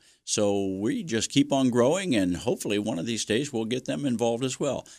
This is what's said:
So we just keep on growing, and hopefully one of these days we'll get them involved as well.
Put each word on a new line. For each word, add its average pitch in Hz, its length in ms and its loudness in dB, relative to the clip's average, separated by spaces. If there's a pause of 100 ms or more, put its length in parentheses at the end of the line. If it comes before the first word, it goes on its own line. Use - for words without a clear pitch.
(260)
So 101 400 2
we 101 380 -2
just 104 280 -2
keep 143 220 4
on 135 160 4
growing, 139 460 2
and 90 200 2
hopefully 107 440 -2
one 110 200 -2
of 85 60 -6
these 113 180 -4
days 113 300 0
we'll 113 100 -2
get 123 220 -4
them 135 200 -4
involved 117 380 0
as 131 160 -4
well. 143 260 -2 (140)